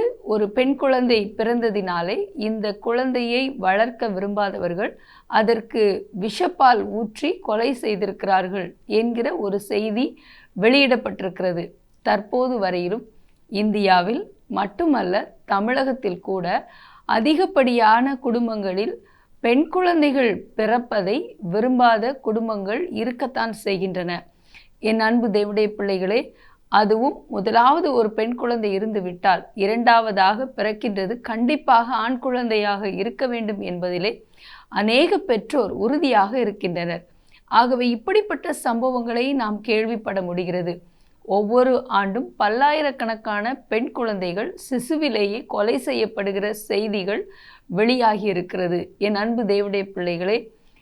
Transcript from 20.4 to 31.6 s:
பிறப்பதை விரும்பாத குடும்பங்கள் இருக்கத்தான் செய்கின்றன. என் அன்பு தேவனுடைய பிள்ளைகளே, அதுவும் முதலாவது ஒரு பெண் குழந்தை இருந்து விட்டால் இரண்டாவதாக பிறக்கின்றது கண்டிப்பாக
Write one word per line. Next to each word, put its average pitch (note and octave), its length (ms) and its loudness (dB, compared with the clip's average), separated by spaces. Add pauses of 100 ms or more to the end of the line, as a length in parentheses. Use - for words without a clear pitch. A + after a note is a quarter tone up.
பிறப்பதை A3 600 0 (360)
விரும்பாத A#3+ 720 2
குடும்பங்கள் A3 580 -2 (180)
இருக்கத்தான் A#3+ 520 -4 (100)
செய்கின்றன. F#3 480 -4 (760)
என் A3 180 2
அன்பு A#3 280 2
தேவனுடைய G#3 340 2 (100)
பிள்ளைகளே, G3 420 0 (580)
அதுவும் G#3+ 380 2 (180)
முதலாவது A#3 540 4 (100)
ஒரு A3 100 4 (100)
பெண் A3+ 220 -2
குழந்தை A#3 360 -2
இருந்து G#3+ 300 -2
விட்டால் F3+ 340 0 (220)
இரண்டாவதாக A3 840 2 (120)
பிறக்கின்றது G#3 580 -4 (140)
கண்டிப்பாக A#3+ 580 2 (160)